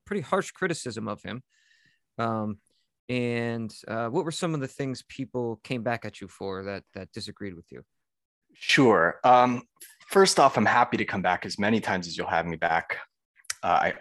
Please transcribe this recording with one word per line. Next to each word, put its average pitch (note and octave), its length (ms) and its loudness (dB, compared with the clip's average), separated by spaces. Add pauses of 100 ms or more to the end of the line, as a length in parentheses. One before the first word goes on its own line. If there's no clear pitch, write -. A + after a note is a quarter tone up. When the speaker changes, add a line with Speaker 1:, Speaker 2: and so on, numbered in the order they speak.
Speaker 1:
pretty G3+ 160 -6
harsh F#3+ 300 -4
criticism A2+ 560 -6
of G#2 140 -8
him. G#2 220 -12 (760)
Um, A2 420 -4 (480)
and, A#2 680 -2 (140)
uh, A2+ 200 -4
what C#3+ 180 -2
were E3 60 -6
some E3 220 -4
of D3+ 60 -4
the C3 80 -4
things C3 400 -8
people A#2+ 560 -6
came A#2+ 200 -6
back A#2 220 -4
at G#2+ 140 -14
you G2 80 -14
for F#2+ 360 -8
that, G2 200 -8 (100)
that F#2+ 180 -14
disagreed G2+ 420 -12
with E2+ 180 -20
you? B1 120 -18 (680)
Speaker 2:
Sure. G#2 720 4
Um, B2 400 6 (440)
first G3 320 6
off, C#3 180 6
I'm A2 80 4
happy A#2+ 320 2
to G2+ 80 -2
come G2+ 160 -4
back F2+ 240 0
as F#2+ 120 -8
many G#2+ 220 2
times F#2 280 -2
as E2 100 -10
you'll F2+ 100 -6
have E2+ 180 0
me E2 120 -6
back. E2 420 -2 (640)
Uh, G2 40 -2
I F2 340 2